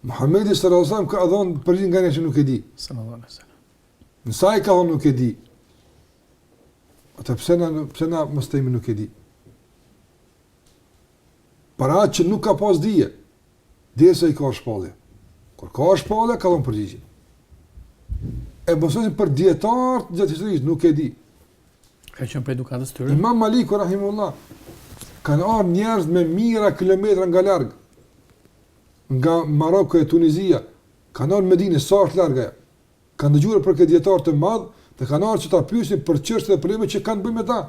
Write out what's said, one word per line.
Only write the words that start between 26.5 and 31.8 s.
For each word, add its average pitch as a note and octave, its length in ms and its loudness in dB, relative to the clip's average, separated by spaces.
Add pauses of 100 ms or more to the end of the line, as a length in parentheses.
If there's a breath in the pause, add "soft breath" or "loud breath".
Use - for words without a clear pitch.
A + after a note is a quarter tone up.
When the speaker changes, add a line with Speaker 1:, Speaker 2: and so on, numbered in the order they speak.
Speaker 1:
kilometra F#3+ 520 2
nga F#3 160 4
larg, D#3+ 300 0 (1300)
nga C#3 260 2 (100)
Maroko D#3+ 560 2
e D3+ 80 0
Tunizia, E3 540 2 (500)
kanë D#3 240 0
ardhur F#3+ 80 2
në F#3 80 4
Medinë, F3 280 2